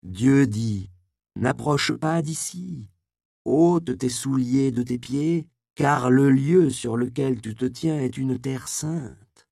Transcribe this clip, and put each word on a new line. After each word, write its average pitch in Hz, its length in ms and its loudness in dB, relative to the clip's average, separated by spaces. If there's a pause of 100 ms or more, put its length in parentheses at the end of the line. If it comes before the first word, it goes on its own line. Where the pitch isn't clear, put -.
Dieu 127 440 4
dit, « 104 420 -4 (460)
N'approche 131 580 0
pas 156 280 -2
d'ici. 160 680 -10 (560)
Ôte 160 520 2
tes 127 120 -2
souliers 135 640 0
de 123 120 -2
tes 123 160 -4
pieds, 151 480 -2 (260)
car 139 380 2
le 139 200 6
lieu 147 380 4
sur 123 280 -6
lequel 123 440 -2
tu 110 140 -8
te 123 100 -4
tiens 151 340 -2
est 127 180 -4
une 131 220 -2
terre 131 280 -6
sainte. » 151 840 -10